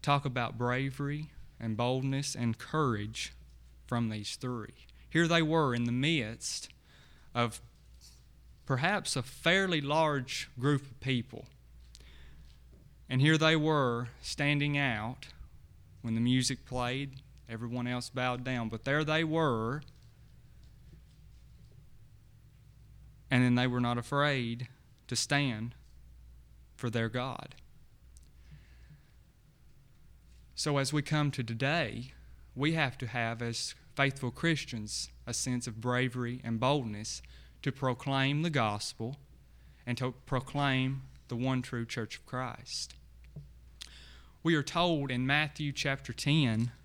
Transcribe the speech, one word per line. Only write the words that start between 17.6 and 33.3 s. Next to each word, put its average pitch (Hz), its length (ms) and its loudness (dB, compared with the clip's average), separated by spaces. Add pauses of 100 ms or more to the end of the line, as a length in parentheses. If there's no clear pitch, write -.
else 123 200 -4
bowed 123 360 -2
down, 120 240 -2
but 110 160 -6
there 147 180 2
they 156 220 2
were. 147 580 2 (3500)
And 127 140 6
then 123 140 6
they 123 100 4
were 123 140 2
not 120 180 2
afraid 127 680 0 (400)
to 120 80 -2
stand 123 580 0 (1000)
for 123 120 -4
their 113 200 0
God. 123 480 -6 (3000)
So 147 220 0
as 139 160 0
we 151 100 2
come 147 300 2
to 135 100 -4
today, 123 680 -2 (420)
we 151 200 2
have 143 240 0
to 120 100 -6
have, 117 340 -2